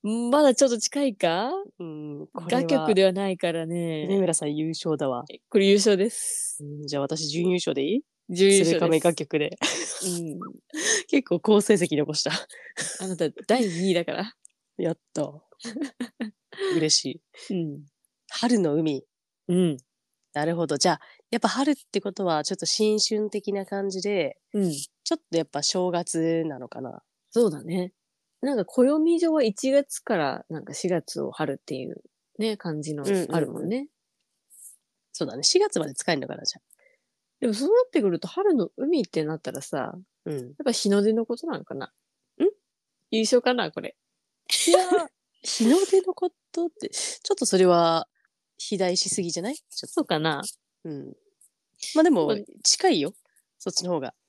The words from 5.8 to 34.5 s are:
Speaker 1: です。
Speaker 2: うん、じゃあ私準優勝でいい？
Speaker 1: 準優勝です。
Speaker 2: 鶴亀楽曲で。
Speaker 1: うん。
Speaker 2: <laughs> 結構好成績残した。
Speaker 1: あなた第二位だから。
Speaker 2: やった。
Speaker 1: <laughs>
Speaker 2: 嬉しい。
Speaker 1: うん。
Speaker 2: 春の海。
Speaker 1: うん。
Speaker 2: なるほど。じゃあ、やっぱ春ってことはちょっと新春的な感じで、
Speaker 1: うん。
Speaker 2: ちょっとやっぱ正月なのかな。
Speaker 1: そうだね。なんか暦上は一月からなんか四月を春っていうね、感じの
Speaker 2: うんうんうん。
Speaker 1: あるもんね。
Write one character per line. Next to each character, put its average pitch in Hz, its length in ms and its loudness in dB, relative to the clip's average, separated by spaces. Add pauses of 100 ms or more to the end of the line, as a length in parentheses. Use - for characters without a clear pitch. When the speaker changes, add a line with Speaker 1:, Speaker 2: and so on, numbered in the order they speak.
Speaker 1:
で 196 140 2
す。 - 520 -8
Speaker 2:
う 147 220 -12
ん、 - 20 -12
じ 143 100 -6
ゃ 143 40 0
あ - 20 0
私 147 260 -4
準 170 200 0
優 180 60 2
勝 175 200 -2
で 135 100 -2
い 185 120 0
い？ 294 60 -2 (280)
Speaker 1:
準 180 180 6
優 196 100 8
勝 - 0 -
で 180 60 6
す。 160 60 4
Speaker 2:
鶴 160 100 2
亀 165 200 4
楽 170 160 2
曲 151 220 -4
で。 147 200 -4 (460)
Speaker 1:
う 175 180 -4
ん。 156 160 -8 (400)
Speaker 2:
<laughs> - 300 -2
結 277 200 2
構 175 120 0
好 214 200 6
成 208 140 -2
績 170 220 0
残 147 180 -2
し - 80 -4
た。 - 80 -2 (720)
Speaker 1:
あ 185 80 -8
な 180 80 -6
た 160 120 -2 (180)
第 240 200 4
二 180 240 0
位 175 40 4
だ 170 100 0
か 147 80 -6
ら。 220 220 -8 (420)
Speaker 2:
や 165 160 -2
っ - 60 -8 (140)
た。 143 200 -4 (280)
Speaker 1:
<laughs> 240 760 -10 (420)
Speaker 2:
嬉 156 200 2
し - 240 -4 (300)
い。 196 40 -4
Speaker 1:
う - 20 0 (220)
ん。 147 40 -18 (480)
Speaker 2:
春 233 300 0
の 156 140 2
海。 156 300 0 (440)
Speaker 1:
う 175 60 2
ん。 175 220 2 (580)
Speaker 2:
な 147 120 -2
る 170 80 0
ほ 170 140 -2
ど。 147 80 0
じ 139 120 2
ゃ 139 40 2
あ、 147 80 -2 (300)
や 233 80 -2
っ - 20 -2
ぱ 226 80 2
春 277 240 2
っ - 20 2 (180)
て 196 80 -2
こ 196 120 -6
と 190 120 -4
は 160 200 2
ち 190 100 -4
ょ - 0 -
っ - 20 -8
と 170 100 -8
新 214 320 2
春 214 320 0
的 202 220 -6
な 196 140 -4
感 196 240 -4
じ 185 120 -6
で、 185 360 -2 (160)
Speaker 1:
う 202 120 2
ん。 165 60 0
Speaker 2:
ち 143 160 -8 (240)
ょ 330 40 0
っ - 40 -12 (100)
と 165 60 0
や 160 80 2
っ - 20 -8
ぱ - 160 -8
正 180 280 0
月 165 560 0
な 143 120 -6
の 123 100 -12
か - 120 -12
な。 127 220 -12 (280)
Speaker 1:
そ 233 180 4
う - 20 2
だ 147 120 -8
ね。 180 300 -4 (480)
な 277 140 -2
ん - 20 0
か 208 80 0
暦 311 540 4
上 330 140 2
は 311 100 4
一 240 300 0
月 277 280 0
か - 160 -2
ら 147 320 -2
な 160 120 -8
ん - 40 -16
か 147 100 -14
四 - 140 -4
月 170 320 -2
を 135 100 -4
春 147 300 -4
っ - 40 -20
て - 100 -8
い 127 160 -8
う - 120 -14 (360)
ね、 214 180 -2
感 151 260 -6
じ 151 120 -6
の 147 100 -6
Speaker 2:
う - 20 -4
ん 196 40 -2
う - 20 2
ん 185 120 2
う - 20 -8
ん。 - 80 -8
Speaker 1:
あ 170 60 2
る 147 100 -2
も 117 100 -8
ん 160 80 -4
ね。 262 200 -4 (1200)